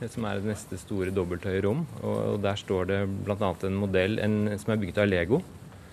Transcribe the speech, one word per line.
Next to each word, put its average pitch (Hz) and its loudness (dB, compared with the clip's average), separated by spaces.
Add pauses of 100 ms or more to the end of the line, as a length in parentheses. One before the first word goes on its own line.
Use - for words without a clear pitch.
det 113 -6
som 117 -6
er 101 -2
det 98 -4
neste 107 -6
store 95 -2
dobbelthøye 92 0
rom. 139 0 (160)
Og, 107 0
og 104 -2
der 98 2
står 92 0
det 98 0
blant 101 -2
annet 95 0
en 95 0
modell, 98 2
en, 104 2
som 110 -2
er 107 4
bygget 101 -2
av 104 6
Lego. 95 4 (500)